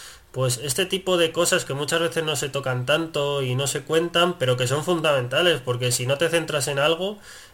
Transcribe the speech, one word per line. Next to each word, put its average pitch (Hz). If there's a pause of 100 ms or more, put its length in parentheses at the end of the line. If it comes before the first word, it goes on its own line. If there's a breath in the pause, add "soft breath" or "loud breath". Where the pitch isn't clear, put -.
(320 loud breath)
Pues 127
este 151
tipo 190
de 165
cosas 170
que 147
muchas 147
veces 165
no 151
se 147
tocan 127
tanto 143
y 123
no 139
se 135
cuentan, 170
pero 127
que 127
son 139
fundamentales, 151
porque 123
si 123
no 139
te 165
centras 160
en 139
algo, 175 (360 loud breath)